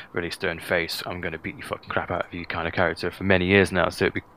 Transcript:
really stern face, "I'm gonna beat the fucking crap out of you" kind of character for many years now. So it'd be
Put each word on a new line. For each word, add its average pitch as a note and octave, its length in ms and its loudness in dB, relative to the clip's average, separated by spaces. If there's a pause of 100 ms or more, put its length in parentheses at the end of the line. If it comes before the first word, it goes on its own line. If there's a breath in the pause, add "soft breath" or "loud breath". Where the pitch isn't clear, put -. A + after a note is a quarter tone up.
(140)
really E2+ 180 -2
stern F2 280 -4
face, F2 460 0
"I'm F#2 160 -6
gonna E2 160 -6
beat - 200 -10
the - 60 -14
fucking - 260 -8
crap - 220 -2
out F2 140 -2
of - 80 -14
you" F2 120 -8
kind E2 220 -4
of E2+ 60 -4
character F2 380 0
for - 120 -10
many F#2 220 4
years F#2+ 260 6
now. F2 180 2
So - 160 0
it'd - 80 2
be - 100 -4 (140)